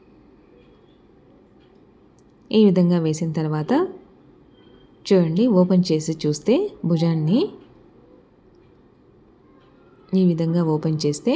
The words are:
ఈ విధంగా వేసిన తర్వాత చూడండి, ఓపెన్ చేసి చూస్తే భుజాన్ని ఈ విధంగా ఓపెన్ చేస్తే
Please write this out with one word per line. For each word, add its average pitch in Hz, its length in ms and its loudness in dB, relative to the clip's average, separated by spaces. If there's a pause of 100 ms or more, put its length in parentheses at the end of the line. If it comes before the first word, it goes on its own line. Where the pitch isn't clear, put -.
(2500)
ఈ 220 140 4
విధంగా 175 340 4
వేసిన 160 340 -2
తర్వాత 156 400 -4 (1300)
చూడండి, 180 380 2 (100)
ఓపెన్ 180 320 4
చేసి 156 320 -2
చూస్తే 151 360 -2 (300)
భుజాన్ని 165 560 0 (2750)
ఈ 190 140 0
విధంగా 165 420 0
ఓపెన్ 156 340 -2
చేస్తే 147 340 -2